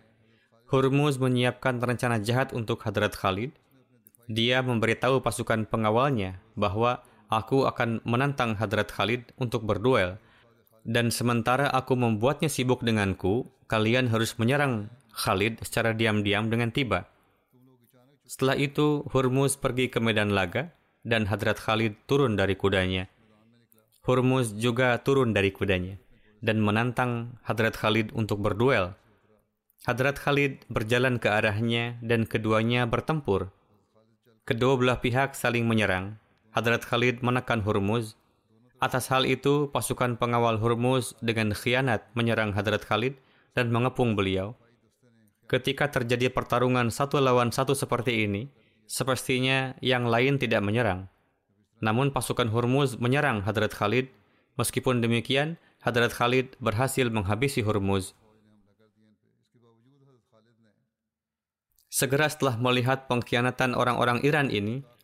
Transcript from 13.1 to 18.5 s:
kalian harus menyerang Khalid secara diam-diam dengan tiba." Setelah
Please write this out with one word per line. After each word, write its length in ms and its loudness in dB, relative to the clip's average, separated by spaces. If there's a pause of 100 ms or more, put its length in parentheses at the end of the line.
kalian 440 2
harus 280 0
menyerang 520 0 (240)
Khalid 480 -2
secara 320 -2
diam-diam 560 0
dengan 240 -2
tiba." 320 -2 (1200)
Setelah 320 0